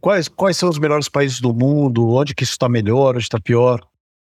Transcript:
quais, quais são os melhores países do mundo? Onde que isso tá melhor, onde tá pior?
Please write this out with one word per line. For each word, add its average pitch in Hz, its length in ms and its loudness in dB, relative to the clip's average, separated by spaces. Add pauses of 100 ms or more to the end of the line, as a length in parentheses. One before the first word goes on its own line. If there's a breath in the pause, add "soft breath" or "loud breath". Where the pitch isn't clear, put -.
quais, 185 260 0
quais 185 300 -2
são 180 120 0
os 160 120 -2
melhores 147 280 0
países 135 320 -2
do 123 140 0
mundo? 127 540 2
Onde 135 260 0
que - 80 -8
isso - 160 -4
tá 131 100 0
melhor, 120 460 2
onde 117 140 -6
tá 113 100 -4
pior? 120 420 2 (480)